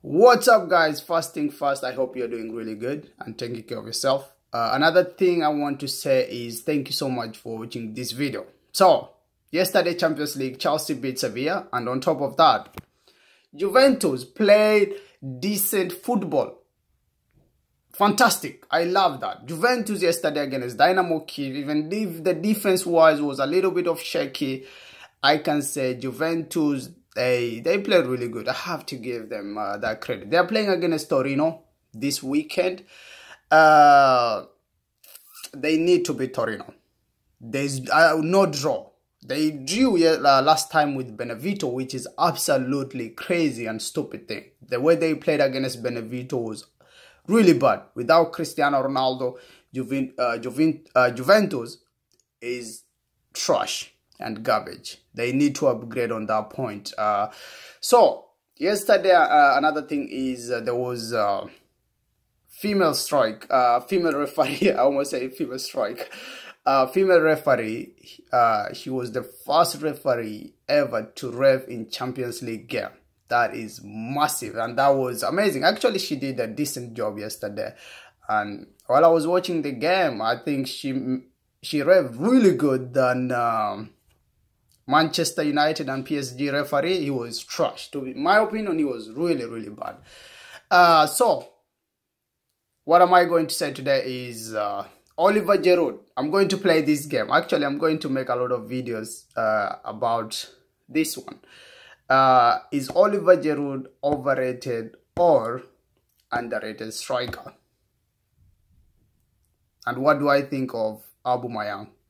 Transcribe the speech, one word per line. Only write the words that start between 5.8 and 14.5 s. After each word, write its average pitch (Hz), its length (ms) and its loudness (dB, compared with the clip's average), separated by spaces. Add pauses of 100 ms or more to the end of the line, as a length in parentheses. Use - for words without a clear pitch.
to 139 80 -8
say 131 420 0
is 120 300 -10
thank 147 280 -4
you - 40 -8
so 143 160 -4
much 117 300 -6
for 113 220 -10
watching 117 340 -10
this 120 180 -8
video. 123 320 -6 (260)
So, 180 420 4 (380)
yesterday, 175 440 0
Champions 151 420 -2
League, 131 220 -6
Chelsea 156 340 -2
beat 131 260 -6
Sevilla, 135 540 -4
and 123 160 -4
on 131 140 -4
top 156 180 -2
of 139 160 -4
that, 151 400 4 (800)
Juventus 196 680 4
played 208 680 4 (460)